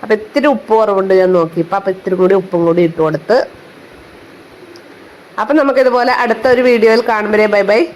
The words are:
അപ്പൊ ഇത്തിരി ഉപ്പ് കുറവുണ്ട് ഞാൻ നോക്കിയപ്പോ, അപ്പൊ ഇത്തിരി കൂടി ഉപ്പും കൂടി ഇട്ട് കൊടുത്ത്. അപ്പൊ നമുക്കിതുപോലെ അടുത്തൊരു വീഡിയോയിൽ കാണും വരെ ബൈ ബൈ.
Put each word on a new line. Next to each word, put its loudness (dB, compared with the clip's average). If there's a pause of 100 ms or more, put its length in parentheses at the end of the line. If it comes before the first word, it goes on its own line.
അപ്പൊ -2
ഇത്തിരി -4
ഉപ്പ് -2
കുറവുണ്ട് 0
ഞാൻ 4
നോക്കിയപ്പോ, -2
അപ്പൊ -4
ഇത്തിരി -6
കൂടി 2
ഉപ്പും -2
കൂടി -2
ഇട്ട് -2
കൊടുത്ത്. -2 (1900)
അപ്പൊ -2
നമുക്കിതുപോലെ 2
അടുത്തൊരു 0
വീഡിയോയിൽ 2
കാണും -4
വരെ 2
ബൈ 0
ബൈ. 0 (100)